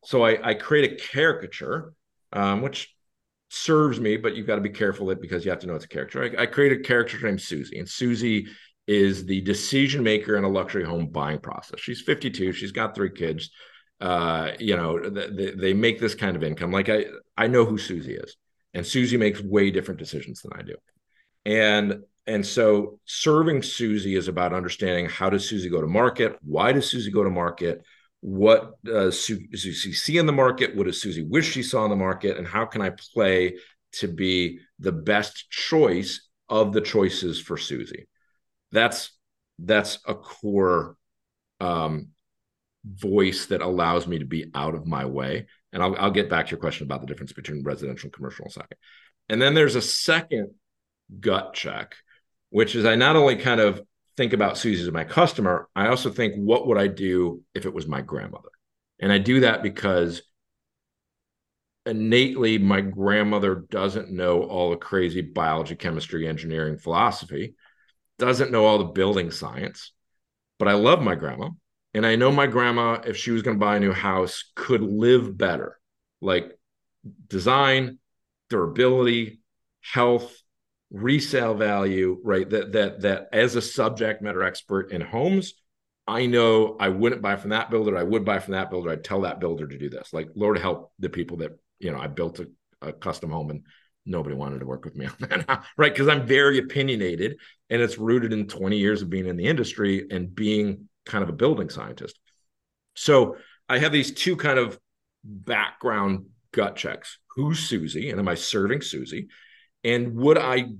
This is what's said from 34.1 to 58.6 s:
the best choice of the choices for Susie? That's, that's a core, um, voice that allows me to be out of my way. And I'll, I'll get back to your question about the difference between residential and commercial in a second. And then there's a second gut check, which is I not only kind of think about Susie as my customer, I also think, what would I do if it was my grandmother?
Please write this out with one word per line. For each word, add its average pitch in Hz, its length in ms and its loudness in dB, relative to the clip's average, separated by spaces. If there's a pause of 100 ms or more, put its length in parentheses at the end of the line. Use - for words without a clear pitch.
the 95 120 -2
best 101 580 -2
choice 98 800 0 (220)
of 110 240 2
the 107 80 2
choices 92 580 0
for 82 180 -8
Susie? - 500 -10 (640)
That's, 117 380 0 (480)
that's 101 460 0
a 107 100 -4
core, 92 840 0 (640)
um, 80 480 -4 (760)
voice 98 600 0
that 90 160 -2
allows 85 460 0
me 85 120 -4
to 71 60 -6
be 78 280 -8
out 78 220 -4
of 78 100 -10
my 71 200 -4
way. 67 400 -6 (260)
And 90 100 -4
I'll, 92 140 0
I'll 98 160 2
get 98 180 0
back 82 180 0
to - 40 -8
your - 80 -8
question 78 260 -6
about 67 140 -6
the 65 80 -12
difference 69 240 -12
between 73 320 -10
residential 69 440 -8
and 69 60 -16
commercial - 300 -14
in - 60 -14
a - 20 -18
second. - 240 -16 (540)
And 110 120 2
then 139 120 6
there's 147 220 6
a 120 60 2
second 147 720 -2 (640)
gut 98 360 0
check, - 420 -8 (540)
which 107 260 2
is 113 80 0
I 113 120 6
not 135 200 6
only 139 220 6
kind 117 240 2
of 104 200 4 (360)
think 120 160 0
about 101 240 2
Susie 98 260 -2
as 87 80 -4
my 80 140 -4
customer, 98 680 0
I 101 140 0
also 123 220 0
think, 107 260 -2
what 117 320 2
would 113 100 4
I 101 100 4
do 92 540 0 (120)
if 92 120 -6
it 90 80 -6
was 80 140 -8
my 69 140 -4
grandmother? 50 480 -10 (500)